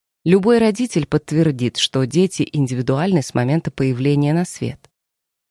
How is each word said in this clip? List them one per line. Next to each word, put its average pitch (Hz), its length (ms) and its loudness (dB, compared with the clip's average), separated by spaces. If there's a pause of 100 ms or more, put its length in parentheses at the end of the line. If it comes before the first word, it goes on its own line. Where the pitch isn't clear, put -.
(260)
Любой 196 320 4
родитель 220 480 0
подтвердит, 151 720 0
что - 280 -2
дети 160 460 0
индивидуальны 139 720 0
с - 140 -6
момента 131 340 0
появления 143 640 0
на 175 120 0
свет. - 440 -10 (600)